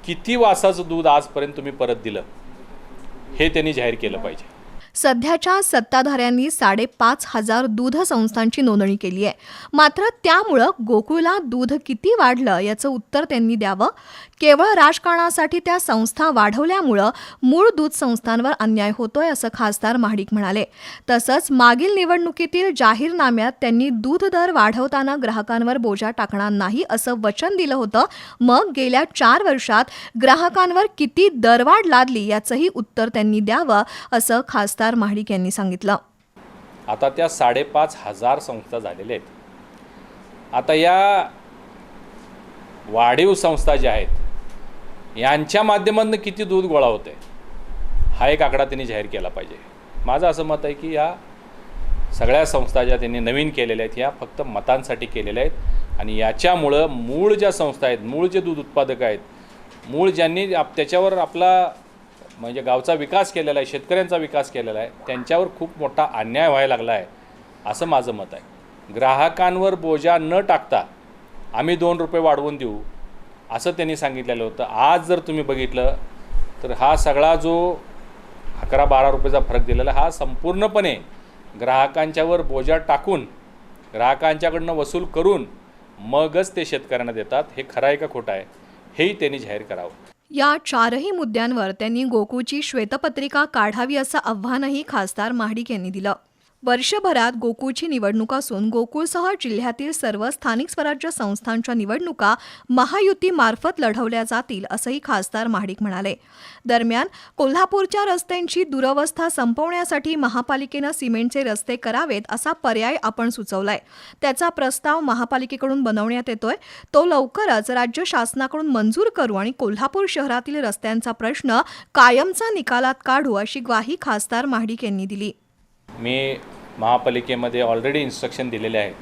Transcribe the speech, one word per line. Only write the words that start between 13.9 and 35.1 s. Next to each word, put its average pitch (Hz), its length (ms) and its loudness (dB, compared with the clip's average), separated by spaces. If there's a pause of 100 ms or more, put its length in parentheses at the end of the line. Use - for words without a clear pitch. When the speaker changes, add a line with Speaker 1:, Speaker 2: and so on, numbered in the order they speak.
Speaker 2:
केवळ 302 240 8
राजकारणासाठी 339 960 4
त्या 349 200 0
संस्था 254 520 0
वाढवल्यामुळं 233 760 2 (340)
मूळ 330 340 6
दूध 302 140 0
संस्थांवर 233 680 0
अन्याय 214 380 2
होतोय, 285 320 0
असं 254 240 -2
खासदार 220 440 0
महाडिक 208 340 0
म्हणाले. 208 340 0 (440)
तसंच 247 420 2
मागील 254 440 6
निवडणुकीतील 349 800 0
जाहीरनाम्यात 240 760 2 (100)
त्यांनी 240 280 2
दूध 262 360 0
दर 359 260 2
वाढवताना 269 720 2
ग्राहकांवर 233 540 -2
बोजा 220 340 -2
टाकणार 208 380 -4
नाही, 208 400 0
असं 226 240 -2 (100)
वचन 320 340 0
दिलं 302 180 0
होतं. 233 300 2 (340)
मग 269 360 4
गेल्या 262 280 2 (120)
चार 277 280 6
वर्षात 262 420 2 (380)
ग्राहकांवर 349 600 4 (140)
किती 339 320 4
दरवाढ 247 560 4
लादली, 254 400 4
याचंही 214 500 0
उत्तर 226 320 -4
त्यांनी 214 320 2
द्यावं, 220 440 2 (280)
असं 233 360 2
खासदार 220 480 -2
महाडिक 208 360 -2